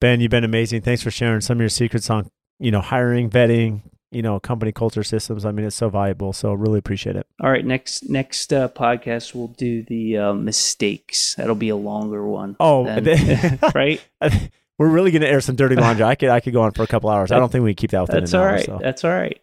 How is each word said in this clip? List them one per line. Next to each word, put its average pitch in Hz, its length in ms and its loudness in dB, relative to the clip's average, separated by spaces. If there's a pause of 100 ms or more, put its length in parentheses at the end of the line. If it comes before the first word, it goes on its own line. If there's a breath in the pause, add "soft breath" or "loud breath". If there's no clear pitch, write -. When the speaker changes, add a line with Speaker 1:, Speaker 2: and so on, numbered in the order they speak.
Speaker 1:
Ben, 120 200 4
you've 117 100 2
been 117 140 2
amazing. 113 380 0
Thanks 123 200 0
for 117 80 -4
sharing 113 300 0
some 120 180 -2
of - 40 0
your 110 60 2
secrets 117 420 -2
on, 107 200 -2 (300)
you 120 100 0
know, 104 100 2
hiring, 120 500 0
vetting, 117 500 4 (300)
you 120 120 -6
know, 104 180 -2
company 110 320 -4
culture 113 300 -2
systems. 104 420 -4
I 104 80 -2
mean, 104 140 -4
it's 104 100 -6
so 117 120 -2
valuable. 98 440 -2
So 101 220 -2
really 107 240 0
appreciate 98 380 -4
it. 98 100 -8 (160)
Speaker 2:
All 131 80 2
right. 131 140 0
Next, - 440 -6
next, - 440 -4
uh, 131 160 2
podcast, 120 680 -4
we'll 120 140 -8
do 117 340 -4
the, 113 340 -4
uh, 104 180 0
mistakes. - 1000 -2
That'll - 200 -2
be 110 140 -4
a 107 80 -2
longer 104 500 -6
one 101 320 -6
Speaker 1:
Oh, 143 260 4
Speaker 2:
than, 110 200 -2
Speaker 1:
they 156 640 2
Speaker 2:
<laughs> 147 80 2
right? 143 260 0 (200)
Speaker 1:
<laughs> 147 300 0 (280)
We're 151 100 4
really 180 220 4
gonna 156 160 2
air 139 140 4
some 127 160 -4
dirty 131 180 4
laundry. 117 300 4
I 120 100 4
could, 139 140 0
I 120 120 4
could 127 120 -6
go 117 100 4
on 110 100 2
for 113 120 -2
a - 20 -6
couple 107 240 0
hours. 98 220 0
I - 20 2
Speaker 2:
That, 123 60 6
Speaker 1:
don't 123 120 2
think 123 120 2
we 107 100 2
can - 60 -10
keep 104 100 -2
that 92 120 0
within 85 180 0
Speaker 2:
that's 87 120 -4
Speaker 1:
an 185 80 4
Speaker 2:
all 190 60 4
Speaker 1:
hour, 196 60 2
Speaker 2:
right. 202 120 0
Speaker 1:
so. 98 160 -8
Speaker 2:
That's 131 240 -4
all 165 60 0
right. - 320 -4